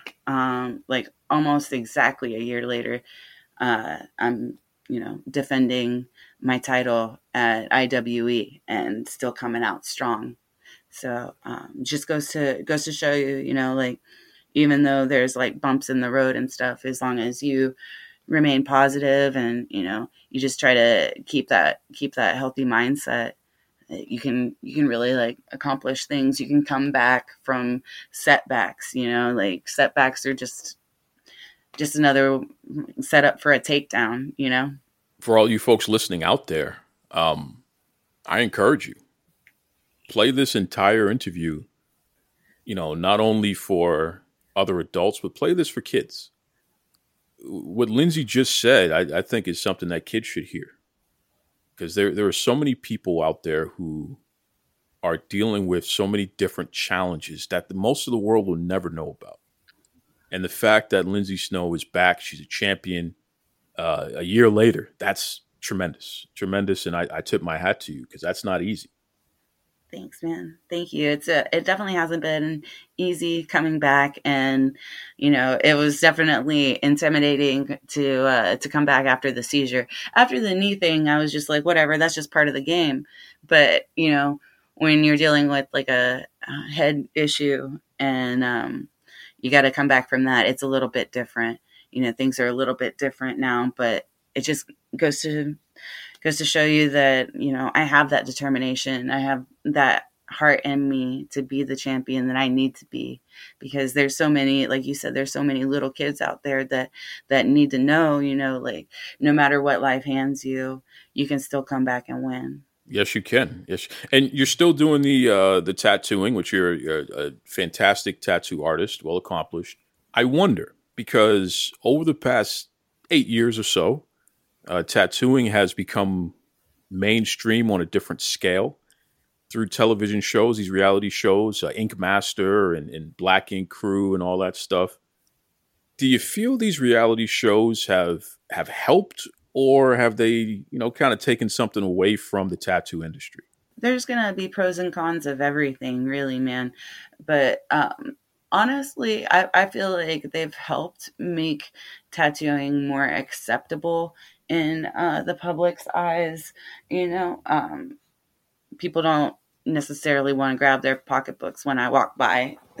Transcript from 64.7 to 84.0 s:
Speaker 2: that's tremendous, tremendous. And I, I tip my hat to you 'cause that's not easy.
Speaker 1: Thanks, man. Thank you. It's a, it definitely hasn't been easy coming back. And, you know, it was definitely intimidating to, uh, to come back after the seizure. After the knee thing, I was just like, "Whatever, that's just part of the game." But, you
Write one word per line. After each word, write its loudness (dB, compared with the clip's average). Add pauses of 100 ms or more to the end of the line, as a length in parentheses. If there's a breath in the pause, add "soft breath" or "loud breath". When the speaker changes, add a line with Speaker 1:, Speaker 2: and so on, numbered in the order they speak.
Speaker 2:
that's -4 (180)
tremendous, -8
tremendous. -2
And -4
I, -4
I -8
tip -4
my -6
hat -2
to -14
you -14
'cause -20
that's -6
not -2
easy. -6 (1040)
Speaker 1:
Thanks, -16
man. -10 (100)
Thank -8
you. -2
It's -2
a, 2 (100)
it -2
definitely -2
hasn't -2
been -4 (320 loud breath)
easy -2
coming 0
back. 2
And, 2 (420 loud breath)
you 2
know, 4
it 6
was 2
definitely 2
intimidating 2 (120)
to, 0
uh, 4
to -10
come 0
back 4
after 2
the -6
seizure. -2 (300 loud breath)
After 4
the -2
knee 0
thing, 2
I 4
was 0
just -6
like, 0
"Whatever, 4
that's 2
just -8
part 4
of -2
the -4
game." -2 (400 loud breath)
But, 6 (100)
you 2